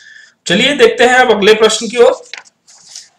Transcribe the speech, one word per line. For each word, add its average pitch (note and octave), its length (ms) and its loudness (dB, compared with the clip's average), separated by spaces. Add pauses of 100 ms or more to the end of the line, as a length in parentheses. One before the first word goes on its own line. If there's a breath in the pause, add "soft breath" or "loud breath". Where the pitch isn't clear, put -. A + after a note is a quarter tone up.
(460 loud breath)
चलिए B3 300 -2
देखते A#3+ 280 0
हैं B3 100 2
अब B3+ 160 2
अगले G#3+ 240 2
प्रश्न G#3+ 340 -2
की A#3+ 80 -10
ओर। B3 260 2 (960 loud breath)